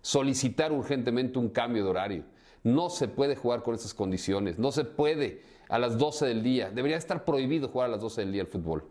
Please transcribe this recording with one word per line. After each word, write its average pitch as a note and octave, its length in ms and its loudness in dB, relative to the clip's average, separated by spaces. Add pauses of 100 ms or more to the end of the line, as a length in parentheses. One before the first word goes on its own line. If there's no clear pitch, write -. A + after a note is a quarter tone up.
solicitar C#3 680 2
urgentemente B2+ 640 0
un A#2+ 100 2
cambio A#2+ 360 0
de F#2+ 40 2
horario. F#2 360 -2 (380)
No D#3 280 2
se C#3+ 180 0
puede C#3 260 2
jugar A#2+ 280 0
con A#2 120 0
esas G#2+ 200 -8
condiciones, G2 640 0
no C3 140 2
se D3 120 0
puede D3 560 0 (300)
a A#2 80 2
las A#2+ 180 0
doce D3 300 2
del A2+ 160 0
día. A#2 280 2
Debería C3+ 280 -2
estar E3 260 -6
prohibido C#3 440 0
jugar B2+ 200 0
a A#2 40 -2
las G#2 100 -4
doce A2+ 180 -4
del G2 120 -2
día G2 100 0
el F2 60 -4
fútbol. D#2+ 420 -4